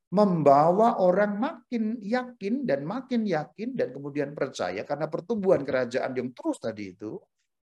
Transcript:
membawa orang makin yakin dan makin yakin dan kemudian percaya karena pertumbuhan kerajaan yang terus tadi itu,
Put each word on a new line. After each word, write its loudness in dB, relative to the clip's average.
membawa 6
orang 4
makin -4
yakin -4
dan 0
makin -4
yakin -4
dan -2
kemudian -6
percaya -4
karena -4
pertumbuhan 0
kerajaan -2
yang -4
terus -4
tadi -8
itu, -10